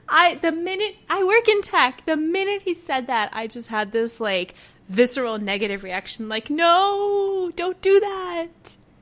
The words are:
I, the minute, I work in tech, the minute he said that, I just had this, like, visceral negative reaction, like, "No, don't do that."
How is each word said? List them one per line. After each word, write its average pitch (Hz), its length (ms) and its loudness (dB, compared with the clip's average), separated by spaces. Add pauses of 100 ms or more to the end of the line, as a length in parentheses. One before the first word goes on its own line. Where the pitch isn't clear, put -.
I, 339 280 4
the 330 160 0
minute, 370 420 -4 (160)
I 370 140 0
work 453 240 4
in 427 140 4
tech, 277 440 0
the 320 100 0
minute 381 460 -2
he 359 100 -2
said 269 360 -4
that, 226 240 0
I 226 140 -6
just 233 220 -12
had 214 240 -2
this, 226 280 -2
like, 190 340 -2 (340)
visceral 233 500 2
negative 202 440 -4
reaction, 196 460 -10
like, 220 220 -6
"No, 392 1040 2
don't 359 240 -4
do 392 200 6
that." 370 480 -4 (540)